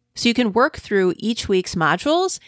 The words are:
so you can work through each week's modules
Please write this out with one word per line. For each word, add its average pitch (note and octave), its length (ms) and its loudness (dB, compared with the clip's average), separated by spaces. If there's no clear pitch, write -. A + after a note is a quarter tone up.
so - 120 -2
you A#3 80 4
can A3 200 0
work B3+ 240 2
through F#3+ 400 0
each A3+ 300 -4
week's F#3 260 0
modules C#4+ 720 0